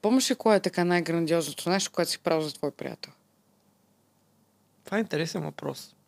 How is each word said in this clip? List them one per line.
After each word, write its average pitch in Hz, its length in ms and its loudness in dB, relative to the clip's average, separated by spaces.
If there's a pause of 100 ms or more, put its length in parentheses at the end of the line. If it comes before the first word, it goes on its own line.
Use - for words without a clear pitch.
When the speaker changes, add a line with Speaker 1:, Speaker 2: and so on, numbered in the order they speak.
Speaker 1:
Помниш 254 280 2
ли 254 40 2
кое 220 220 4
е 190 40 6
така 180 240 0
най-грандиозното 165 840 0
нещо, 190 220 0
което 170 180 0
си - 80 -4
правил 165 220 0
за 151 140 -6
твой 143 160 -4
приятел? - 420 -12 (1700)
Speaker 2:
Това 196 120 -4
е 220 40 2
интересен 165 420 -4
въпрос. 147 520 -8 (140)